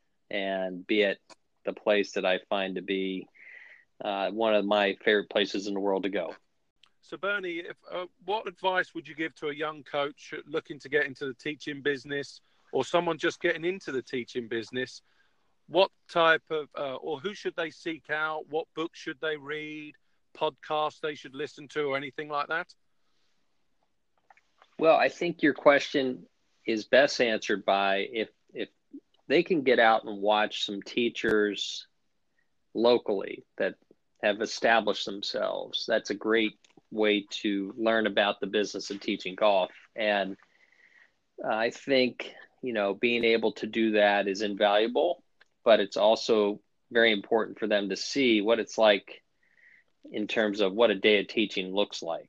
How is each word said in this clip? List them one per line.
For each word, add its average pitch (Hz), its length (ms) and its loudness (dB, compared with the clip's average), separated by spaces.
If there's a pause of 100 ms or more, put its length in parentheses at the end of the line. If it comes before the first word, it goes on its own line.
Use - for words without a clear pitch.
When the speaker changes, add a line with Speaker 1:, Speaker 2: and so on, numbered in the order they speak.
(280)
Speaker 1:
and 92 560 -4
be 104 200 2
at 98 140 0 (460)
the 98 80 -4
place 104 400 0
that 95 120 -2
I 92 160 2 (100)
find 95 240 -2
to 92 80 -6
be, 95 460 -4 (760)
uh, 98 260 -2
one 110 260 2
of 101 80 2
my 101 400 2
favorite 104 260 2
places 101 380 -2
in 101 60 -4
the 98 60 -4
world 95 220 0
to 98 60 -4
go. 87 260 -6 (680)
Speaker 2:
So - 140 -16
Bernie, 185 420 -4
if, - 180 -12 (160)
uh, 180 140 -6 (180)
what 208 240 -6
advice 185 460 -2
would 160 120 -12
you 135 80 -18
give 156 220 -6
to 156 140 -6
a 143 40 -4
young 151 300 -8
coach 147 500 -6 (140)
looking 147 320 -8
to - 80 -18
get 143 180 2
into 139 200 -10
the 131 80 -8
teaching 147 460 -10
business 143 600 -6 (320)
or 131 120 0
someone 170 340 0
just 165 220 -4
getting 170 240 -2
into 180 280 -6
the 127 100 -4
teaching 120 460 -8
business? 120 540 -8 (680)
What 175 240 4 (180)
type 160 400 4
of, 156 260 -4
uh, 135 200 -6
or 147 240 -8
who 190 120 -8
should 190 220 -8
they 165 160 -6
seek 160 400 -10
out? 156 380 -4
What 156 260 -4
books 165 240 -8
should 156 220 -10
they 156 160 -4
read? 151 580 -10 (420)
Podcasts 151 640 -2
they 156 140 -6
should 135 220 -16
listen 143 320 -10
to 151 160 -4
or 135 120 -2
anything 143 320 -8
like 147 200 -4
that? 170 180 -4 (2000)
Speaker 1:
Well, 156 180 6
I 127 120 4
think 170 340 -6
your - 120 4
question 139 720 2 (400)
is 110 180 -2
best 139 360 4
answered 110 440 0
by 98 480 2
if, 110 160 -4 (240)
if 120 160 -8 (600)
they 151 140 4
can 170 200 0
get 127 160 4
out 113 260 6
and 104 160 -8
watch 104 440 2
some 101 180 -6
teachers 107 1040 0 (880)
locally 110 720 0 (140)
that 95 160 -2 (480)
have 107 180 2
established 110 680 0
themselves. 101 800 -6
That's 110 220 0
a 104 40 -2
great 110 440 0 (340)
way 104 340 2 (160)
to 98 340 -4
learn 113 300 0
about 104 320 2
the - 80 -6
business 101 440 -4
of 101 100 -8
teaching 95 340 -6
golf. 98 380 2 (240)
And 101 400 0 (1080)
I 117 260 0
think, 127 600 0 (300)
you 127 100 -6
know, 101 220 0
being 120 300 0
able 113 280 4
to - 140 -8
do 110 260 0
that 101 360 4
is 98 140 -2
invaluable, 107 800 2 (420)
but 110 160 8
it's 98 160 -4
also 104 640 4 (320)
very 117 200 6
important 101 460 -2
for - 80 -4
them 101 220 0
to 95 80 -4
see 120 440 2
what 110 200 2
it's - 180 -8
like 107 440 2 (920)
in 104 160 -6
terms 107 320 0
of 95 120 2
what 113 180 4
a 101 40 2
day 104 240 4
of 95 80 -2
teaching 95 480 -4
looks 101 260 -2
like. 82 280 -8